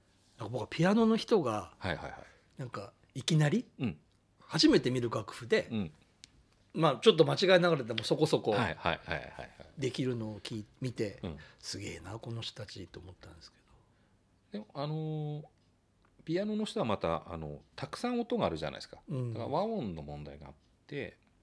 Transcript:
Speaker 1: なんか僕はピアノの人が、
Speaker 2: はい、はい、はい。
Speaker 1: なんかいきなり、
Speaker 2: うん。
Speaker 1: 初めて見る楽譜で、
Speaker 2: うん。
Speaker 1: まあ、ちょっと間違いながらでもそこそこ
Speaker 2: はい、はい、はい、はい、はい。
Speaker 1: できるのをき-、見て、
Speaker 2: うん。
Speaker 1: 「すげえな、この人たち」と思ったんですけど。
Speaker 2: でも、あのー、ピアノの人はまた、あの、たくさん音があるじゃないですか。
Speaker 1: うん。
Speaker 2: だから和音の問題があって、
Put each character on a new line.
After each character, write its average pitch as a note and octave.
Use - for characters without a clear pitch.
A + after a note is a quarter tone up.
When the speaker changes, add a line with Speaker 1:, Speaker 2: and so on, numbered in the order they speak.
Speaker 1:
な A2
ん -
か G#2+
僕 A#2+
は G#2
ピ D#3+
ア F#3+
ノ A3+
の A3
人 G#3
が、 G#2+
Speaker 2:
は F#2
い、 D2+
は E2+
い、 -
は -
い。 -
Speaker 1:
な C3
ん A#2+
か G2+
い C3+
き -
な D3+
り、 G#3
Speaker 2:
う C3+
ん。 E2
Speaker 1:
初 -
め A3
て B2+
見 B2+
る A#2+
楽 A2
譜 A#2
で、 G3
Speaker 2:
う A2+
ん。 F2+
Speaker 1:
ま D#3
あ、 C3
ち A3+
ょ -
っ -
と D#3
間 C#3+
違 F3+
い -
な F3
が E3
ら C3+
で A2+
も A2
そ -
こ D#3
そ D3
こ G#2+
Speaker 2:
は G#2
い、 G#2
は G2
い、 D#2
は E2
い、 D#2+
は E2
い、 -
は -
い。 -
Speaker 1:
で C3
き C#3
る B2+
の A2
を G#2
き-、 G#2+
見 C3
て、 G#2
Speaker 2:
う G2
ん。 D#2
Speaker 1:
「す -
げ G2+
え -
な、 G#2
こ A#2
の A2+
人 -
た G#2+
ち」 F#2+
と -
思 F#2
っ F#2
た -
ん D#2+
で E2
す -
け -
ど。 G#3
Speaker 2:
で -
も、 G#3+
あ C#3+
の D3+
ー、 D3+
ピ E3
ア G3+
ノ G#3+
の G#3+
人 A3
は E3+
ま G#2
た、 E2
あ E2+
の、 D2
た -
く -
さ B3
ん B3
音 A#3+
が D#3
あ F2
る -
じ D#2
ゃ -
な B1+
い -
で -
す -
か。 -
Speaker 1:
う F#3
ん。 A#2+
Speaker 2:
だ A2+
か A#2
ら B2
和 E3+
音 G#3+
の D#2+
問 C#3+
題 -
が D3
あ -
っ -
て、 C3+